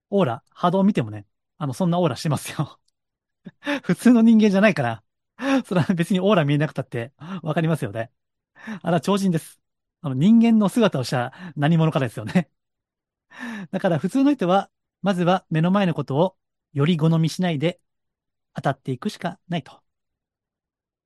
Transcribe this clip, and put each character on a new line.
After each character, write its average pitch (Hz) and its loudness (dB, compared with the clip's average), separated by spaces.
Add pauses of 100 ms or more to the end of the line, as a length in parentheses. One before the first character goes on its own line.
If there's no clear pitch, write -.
(100)
オ 202 2
ー - 2
ラ、 117 -4
波 175 -2
動 190 2
見 208 4
て 151 -2
も 110 -6
ね、 104 -14 (320)
あ 156 -8
の、 135 -6
そ 190 -2
ん 170 0
な 170 0
オ 180 2
ー 160 4
ラ 165 -6
し - -12
て 170 -4
ま 139 0
す - -12
よ。 - -8 (640)
<laughs> - -8
普 180 0
通 - 4
の 226 6
人 226 6
間 214 4
じ 190 2
ゃ - 2
な 214 6
い 190 0
か 147 -4
ら、 117 -4 (600)
そ - -4
れ 180 2
は 190 0
別 170 -2
に 180 0
オ 190 2
ー 214 4
ラ 170 0
見 143 0
え 147 2
な 151 0
く - -16
た 135 -8
っ - -12
て 120 -8 (300)
わ 156 -4
か 170 -2
り 160 0
ま 165 0
す - -6
よ 101 -8
ね。 113 -8 (680)
あ 175 -8
れ 170 0
は 170 0
超 202 0
人 196 0
で 165 0
す。 - -20 (420)
あ 156 -8
の、 131 -6
人 202 6
間 226 4
の 208 4
姿 202 2
を 127 -4
し - -10
た 123 -4 (240)
何 156 2
者 160 2
か 156 0
で 131 0
す - -14
よ 113 -10
ね。 - -2 (1200)
だ 190 -6
か 196 0
ら 165 0
普 190 -4
通 269 0
の 285 4
人 196 -2
は、 190 0 (320)
ま 196 0
ず 175 -2
は 185 2
目 160 0
の 175 2
前 196 2
の 160 0
こ 147 -6
と 131 -4
を 180 0 (360)
よ 139 0
り 175 2
好 156 2 (100)
み 160 2
し - -6
な 180 -2
い 156 -4
で 160 -2 (760)
当 - -12
た 147 0
っ 135 -4
て - -6
い 123 -8
く 214 -6
し - -12
か - -10 (100)
な 170 -4
い 143 -10
と。 - -20 (1300)